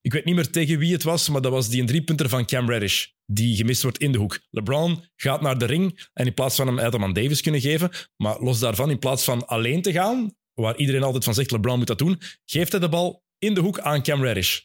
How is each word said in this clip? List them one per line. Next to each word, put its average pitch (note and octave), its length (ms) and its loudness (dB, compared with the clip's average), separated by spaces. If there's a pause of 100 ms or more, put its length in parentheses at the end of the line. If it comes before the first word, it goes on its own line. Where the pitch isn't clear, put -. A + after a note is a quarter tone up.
ik A#2 120 -2
weet D3 120 -2
niet E3+ 100 2
meer E3+ 160 2
tegen D#3+ 280 0
wie D#3+ 140 2
het F3 100 -2
was, D#3+ 260 0
maar D3 120 0
dat B2+ 120 0
was C3 160 0
die B2 120 0
een B2 60 2
driepunter D3+ 420 0
van A#2+ 180 0
Cam B2 240 0
Reddish, G#2 360 0 (200)
die A2 300 0
gemist A2+ 260 0
wordt B2+ 160 -2
in C#3+ 140 0
de B2 60 2
hoek. G2+ 220 -2 (100)
LeBron D3+ 540 -2 (120)
gaat C#3 240 -2
naar C3+ 180 0
de A#2+ 60 2
ring E3+ 480 -2
en B2+ 140 -2
in B2 80 0
plaats C3 220 0
van C3+ 100 0
hem, B2+ 80 0
hij B2 100 -2
had A#2 80 0
hem A2+ 120 0
aan F#2+ 80 0
Davis C3 280 0
kunnen D3+ 200 2
geven, D#3 300 0 (260)
maar G#2+ 260 -2
los B2 160 2
daarvan, A#2+ 320 0
in C3 80 0
plaats C3 260 0
van A#2+ 220 -2
alleen A#2+ 360 -2
te F#3+ 100 0
gaan, G#3 420 0 (200)
waar A2+ 220 -2
iedereen C3+ 260 2
altijd C3 220 0
van A#2 100 0
zegt, B2+ 160 0
LeBron A#2+ 280 0
moet B2 80 0
dat A2 120 -2
doen, E3+ 220 2 (240)
geeft E3 280 -2
hij G3+ 80 2
de F3 80 2
bal F3 360 -2 (140)
in G#3+ 160 0
de F#3 60 2
hoek F#3 200 0
aan D3 220 0
Cam C#3+ 200 0
Reddish. G#2+ 420 0